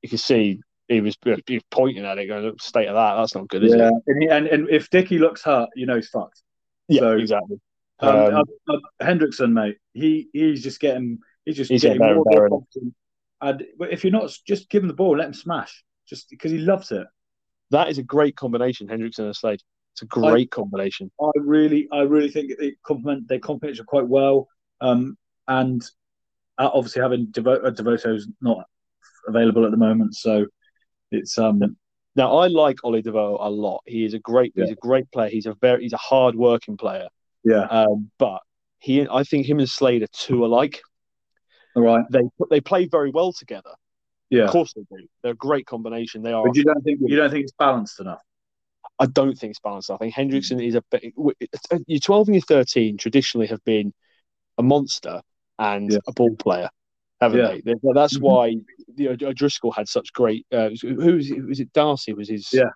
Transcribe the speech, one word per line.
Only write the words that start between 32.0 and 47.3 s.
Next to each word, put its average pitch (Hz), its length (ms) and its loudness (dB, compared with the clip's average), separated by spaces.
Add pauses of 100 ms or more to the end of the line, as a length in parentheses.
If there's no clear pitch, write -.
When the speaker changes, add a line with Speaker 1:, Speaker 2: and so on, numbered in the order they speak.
Speaker 1:
Now, 131 200 2
I 180 100 4
like 151 360 2
Ollie 117 200 0
Devoto 107 360 -2
a 104 100 -4
lot. 104 360 -6
He 113 200 -6
is 107 80 -6
a 110 60 -8
great, 120 360 0
he's 92 120 0
Speaker 2:
Yeah. 107 60 -6
Speaker 1:
a - 20 -10
great 131 360 -2
player. 110 180 -2
He's 107 160 -6
a 110 80 -6
very, 123 300 2
he's 117 100 -8
a - 40 -8
hard-working 120 800 2
player. 95 300 -8 (380)
Speaker 2:
Yeah. 110 220 4
Speaker 1:
Um, 107 520 0
but 98 220 0 (380)
he, 139 300 0
I 127 140 0
think 139 240 -2
him 147 120 0
and 127 100 0
Slade 123 340 0
are 107 40 -8
too 120 380 -2
alike. 120 360 0 (920)
Speaker 2:
All 120 80 4
right. 113 280 4
Speaker 1:
They, 127 100 4 (280)
they 147 120 2
play 180 260 0
very 143 240 -2
well 175 220 -2
together. - 380 -16 (580)
Speaker 2:
Yeah. 120 160 4
Speaker 1:
Of 98 60 0
course 170 220 0
they 107 160 -16
do. 95 180 -20 (160)
They're 120 100 -4
a - 20 -8
great 135 320 -4
combination. 113 560 -10
They 117 100 -6
are. 113 120 -2
Speaker 2:
But 123 100 2
you 143 80 4
don't 151 200 2
think, 147 180 -2
you 135 140 0
don't 147 140 2
think 143 140 -4